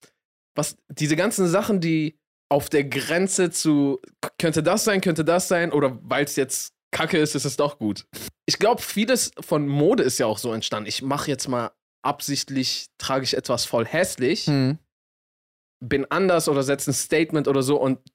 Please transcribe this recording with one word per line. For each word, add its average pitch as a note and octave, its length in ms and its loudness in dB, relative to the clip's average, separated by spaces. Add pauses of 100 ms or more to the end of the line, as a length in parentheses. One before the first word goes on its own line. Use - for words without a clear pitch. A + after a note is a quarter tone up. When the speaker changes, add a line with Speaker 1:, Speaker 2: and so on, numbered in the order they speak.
(560)
Speaker 1:
Was, - 200 -4 (120)
diese D3+ 280 -2
ganzen F#3+ 320 2
Sachen, G3+ 320 2
die D#3+ 360 0 (320)
auf C#3+ 200 2
der C#3+ 160 4
Grenze D#3+ 680 0
zu, C#3+ 500 2 (200)
k-, - 180 -8
könnte D#3+ 240 0
das F3 220 2
sein, G3 160 2
könnte D#3+ 240 0
das E3+ 240 2
sein, E3+ 240 2
oder C3+ 300 2
weil's - 340 -2
jetzt - 360 -4 (200)
Kacke D#3+ 260 0
ist, D3+ 160 2
ist C#3 100 -2
es C#3 120 -4
doch C#3+ 220 0
gut. G#2 280 -4 (400)
Ich - 140 -4
glaub, A3+ 200 4
vieles A3+ 600 0
von D3 260 0
Mode D3 380 4
ist C3 140 0
ja B2 80 2
auch G#2+ 120 0
so A#2+ 140 -4
entstanden. G#2+ 360 -6
Ich A2+ 140 -6
mach C#3 240 -4
jetzt C3+ 220 -4
mal A#2+ 240 -2 (320)
absichtlich, C#3 840 -4 (120)
trage C3+ 260 -2
ich - 120 -2
etwas B2 280 -2
voll A#2 220 0
hässlich, D#3+ 600 -2
Speaker 2:
Mhm. C#3 320 2 (1040)
Speaker 1:
bin C3+ 280 -2
anders F3 380 2
oder C#3 140 2
setz C3+ 240 -2
ein C#3 60 0
Statement D#3 560 0
oder C#3 140 4
so C#3+ 180 2
und C3 180 0 (160)